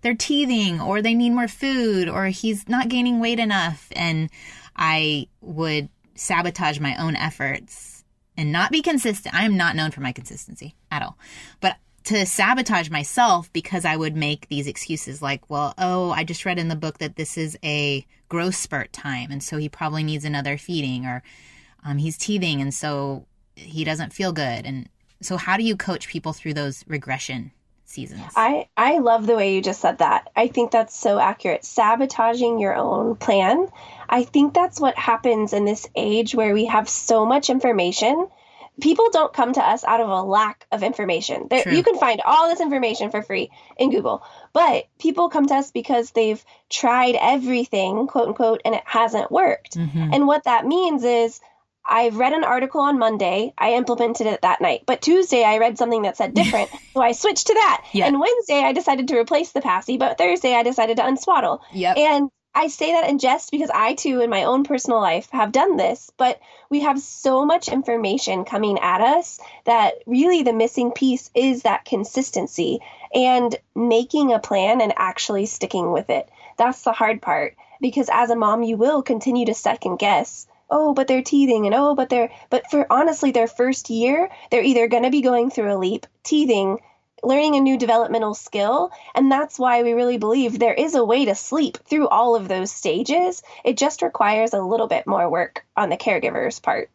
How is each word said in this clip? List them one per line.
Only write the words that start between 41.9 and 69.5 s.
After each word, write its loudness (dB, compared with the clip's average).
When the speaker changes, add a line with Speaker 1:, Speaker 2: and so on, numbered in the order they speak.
Speaker 2:
find 2
all 6
this -2
information -2
for -4
free -6
in 2
Google, -2
but 2
people 0
come 2
to 2
us -2
because -2
they've 0
tried 2
everything, 0
quote 0
unquote, 0
and 2
it -4
hasn't 0
worked. 0
Speaker 1:
Mm-hmm. -2
Speaker 2:
And 4
what 2
that 2
means 0
is, 0
I've 2
read 2
an 0
article 0
on 2
Monday, 0
I 2
implemented 0
it -2
that 2
night. 0
But 0
Tuesday, 4
I 6
read 2
something 0
that -2
said -4
different, 2
Speaker 1:
<laughs> -20
Speaker 2:
so 2
I 4
switched -2
to 4
that. 2
Speaker 1:
Yeah. 2
Speaker 2:
And 4
Wednesday, 2
I 2
decided 0
to 2
replace 0
the -2
passy, -2
but 0
Thursday, 2
I 4
decided 2
to 2
unswaddle. 0
Speaker 1:
Yep. 0
Speaker 2:
And 4
I 2
say -2
that 2
in 2
jest 0
because -2
I, 2
too, -2
in 2
my 0
own 2
personal 0
life, 0
have 0
done 4
this. -2
But 0
we 0
have 0
so 0
much 2
information -2
coming -2
at 0
us 2